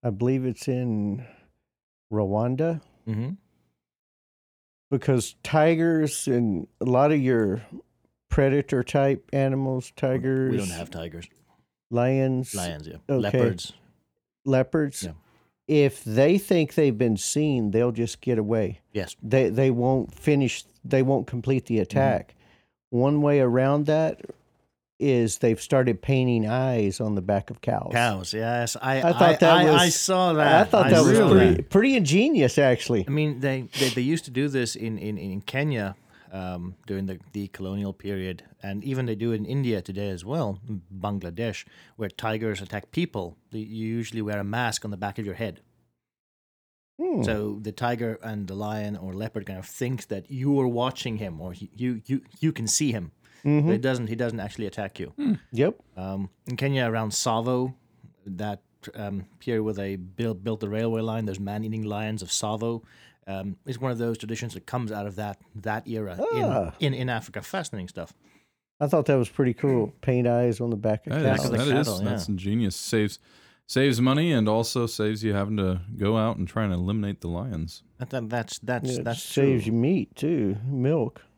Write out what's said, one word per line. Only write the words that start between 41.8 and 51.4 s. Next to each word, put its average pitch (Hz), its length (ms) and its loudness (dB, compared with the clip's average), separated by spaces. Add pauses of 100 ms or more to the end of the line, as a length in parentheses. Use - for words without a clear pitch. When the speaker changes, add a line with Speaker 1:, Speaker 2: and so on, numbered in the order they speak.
Speaker 2:
where 107 120 -6
tigers 110 520 -4
attack 101 300 -10
people. 104 440 -6 (160)
They, 110 80 -8
you 110 280 -8
usually 113 340 -6
wear 104 180 -4
a 98 60 -6
mask 113 400 -4
on 107 60 -8
the 101 60 -8
back 98 220 -6
of 107 60 -6
your 95 100 -6
head. 98 240 -6 (1400)
Speaker 1:
Hmm. 311 220 0
Speaker 2:
So 104 380 -2
the 107 120 -8
tiger 117 500 -4
and 104 240 -8
the 95 80 -10
lion 104 400 -6
or 92 180 -10
leopard 107 320 -8
kind 95 140 -10
of 92 60 -12
thinks 127 400 -6
that - 260 -10
you 139 300 0
are 127 60 2
watching 120 500 -2
him, 90 240 -8